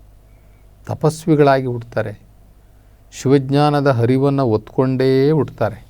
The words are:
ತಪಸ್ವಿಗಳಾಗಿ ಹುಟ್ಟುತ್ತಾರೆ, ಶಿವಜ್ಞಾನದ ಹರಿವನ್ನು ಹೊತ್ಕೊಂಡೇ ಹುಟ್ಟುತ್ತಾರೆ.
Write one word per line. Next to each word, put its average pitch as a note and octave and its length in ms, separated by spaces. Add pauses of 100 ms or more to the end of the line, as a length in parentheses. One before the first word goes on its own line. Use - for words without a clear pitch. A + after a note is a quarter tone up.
(880)
ತಪಸ್ವಿಗಳಾಗಿ C#3+ 800
ಹುಟ್ಟುತ್ತಾರೆ, A#2 540 (920)
ಶಿವಜ್ಞಾನದ C#3 760
ಹರಿವನ್ನು C3 560
ಹೊತ್ಕೊಂಡೇ C3 840
ಹುಟ್ಟುತ್ತಾರೆ. B2 600